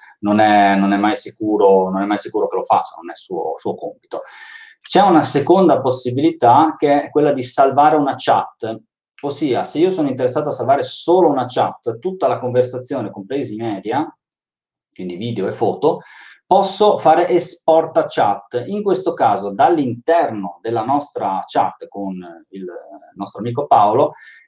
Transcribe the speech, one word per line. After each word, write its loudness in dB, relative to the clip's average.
non 0
è, 4
non 2
è 0
mai 0
sicuro, 2
non -2
è -4
mai -2
sicuro -4
che -6
lo -6
faccia, -2
non -16
è -14
suo, -8
suo -8
compito. -14
C'è 2
una 4
seconda 2
possibilità 2
che 2
è -10
quella 2
di -4
salvare 2
una 0
chat, -4
ossia -2
se -4
io 4
sono -2
interessato -2
a -2
salvare 0
solo 2
una -2
chat, -4
tutta -4
la -2
conversazione, -4
compresi -8
i -8
media, -6
quindi -10
video -4
e -6
foto, 0
posso 2
fare 4
esporta 2
chat. -2
In -6
questo 0
caso 0
dall'interno 0
della -4
nostra -4
chat -4
con -10
il -14
nostro -12
amico -4
Paolo, 4